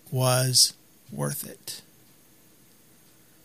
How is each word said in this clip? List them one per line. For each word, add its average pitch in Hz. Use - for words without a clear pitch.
was 127
worth 143
it. -